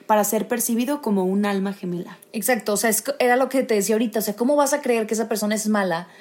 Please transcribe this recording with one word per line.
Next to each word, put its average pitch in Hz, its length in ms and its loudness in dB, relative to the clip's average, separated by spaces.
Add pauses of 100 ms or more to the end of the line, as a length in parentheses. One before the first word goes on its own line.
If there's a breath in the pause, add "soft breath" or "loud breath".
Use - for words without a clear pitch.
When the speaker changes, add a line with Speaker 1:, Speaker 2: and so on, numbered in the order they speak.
Speaker 1:
para 214 160 4
ser 202 240 0
percibido 240 560 -2
como 202 200 2
un 196 220 0
alma 196 280 -2
gemela. 180 440 -8 (140)
Speaker 2:
Exacto, 214 420 -2
o 202 40 0
sea, 226 120 2
es 214 140 0
co-, 277 160 -4
era 247 160 4
lo 262 120 2
que 262 140 0
te 240 140 0
decía 208 180 2
ahorita, 220 260 0
o - 40 0
sea, 202 120 -4
¿cómo 262 200 2
vas 285 180 4
a 285 80 -2
creer 233 240 0
que 214 80 -4
esa 220 160 -2
persona 214 240 -2
es 214 140 -2
mala, 185 400 0 (140 loud breath)